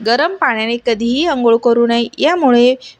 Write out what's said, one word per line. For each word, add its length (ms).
गरम 280
पाण्याने 420
कधीही 400
आंघोळ 300
करू 300
नये, 220
यामुळे 560